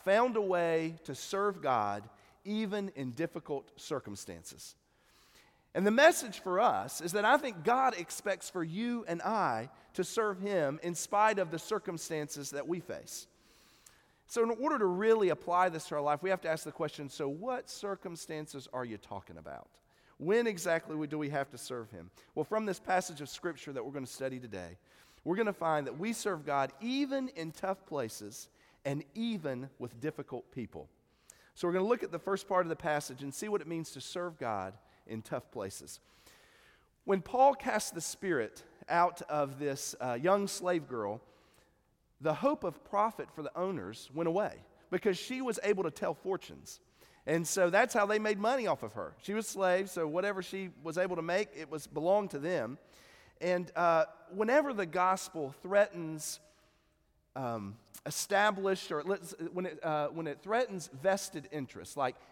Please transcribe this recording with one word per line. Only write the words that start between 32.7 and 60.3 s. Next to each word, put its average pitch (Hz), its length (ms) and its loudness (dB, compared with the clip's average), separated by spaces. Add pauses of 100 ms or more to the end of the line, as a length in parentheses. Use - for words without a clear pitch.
passage 143 460 -2
and 139 120 -8
see 214 140 -6
what 202 140 0
it 147 40 -10
means 165 260 -6
to 135 100 -12
serve 175 360 -6
God 101 360 -4 (320)
in 110 140 -6
tough 123 300 -8
places. 95 480 -8 (1080)
When 196 160 2
Paul 269 340 6
cast 226 400 -2
the 170 60 -6
spirit 151 640 -2 (260)
out 175 340 4
of 143 360 0
this, 139 420 -4
uh, 123 200 -2
young 196 260 4
slave 175 420 -2
girl, 110 320 -4 (1000)
the 151 140 2
hope 254 280 2
of 175 220 -4
profit 208 500 2
for 156 80 -8
the 143 160 -8
owners 143 560 -4
went 165 140 2
away 185 340 0 (280)
because 180 280 2
she 262 240 -6
was 247 220 -2
able 196 180 4
to 160 80 0
tell 175 240 -2
fortunes. 120 640 -8 (480)
And 160 200 2
so 180 220 4
that's 214 260 4
how 208 120 4
they 214 140 2
made 214 180 0
money 226 300 2
off 139 160 0
of 104 80 -6
her. 87 300 -6
She 196 120 -4
was 220 140 -2
slave, 190 420 2
so 160 160 -2
whatever 190 340 0
she 185 300 -6 (140)
was 160 140 -4
able 180 180 2
to 160 60 -2
make, 190 340 2
it 151 120 -10
was, 156 200 -8
belonged 185 420 2
to 143 80 -6
them. 143 400 -2 (640)
And, 180 340 0
uh, 165 300 6 (260)
whenever 247 420 4
the 202 140 0
gospel 175 680 0 (100)
threatens, 170 760 2 (960)
um, 113 420 -4 (300)
established, 196 840 2
or 151 80 0
it 147 80 -6
lets, 180 260 -2 (180)
when 180 140 -2
it, 156 180 -8
uh, 151 240 2
when 160 200 -4
it 143 140 -6